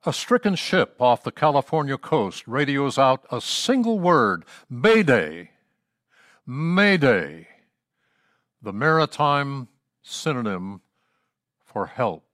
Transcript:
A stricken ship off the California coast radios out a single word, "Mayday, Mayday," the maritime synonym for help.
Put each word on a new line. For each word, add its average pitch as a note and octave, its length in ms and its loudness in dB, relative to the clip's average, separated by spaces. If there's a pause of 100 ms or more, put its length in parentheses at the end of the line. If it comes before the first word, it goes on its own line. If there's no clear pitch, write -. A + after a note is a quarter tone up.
A D#3 100 -4
stricken A3+ 420 0
ship - 440 -2
off B2 240 2
the B2 80 -6
California C#3+ 640 -2
coast G#2+ 500 -4
radios C#3 500 -2
out C3 340 2
a A#2+ 100 -6
single A#3 580 -2
word, B2 460 2 (240)
"Mayday, B2 840 2 (960)
Mayday," C#3 1000 2 (1120)
the G2+ 120 -12
maritime C#3+ 920 -2 (340)
synonym G2+ 800 -6 (800)
for G2 220 -8
help. F#2+ 480 -6